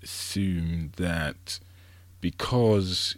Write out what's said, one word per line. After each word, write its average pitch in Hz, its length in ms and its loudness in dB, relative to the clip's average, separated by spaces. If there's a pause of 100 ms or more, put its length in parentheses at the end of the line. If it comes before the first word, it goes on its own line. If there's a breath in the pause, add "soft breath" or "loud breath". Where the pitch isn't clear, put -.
assume 85 920 -4
that 82 640 -4 (600 loud breath)
because 101 960 2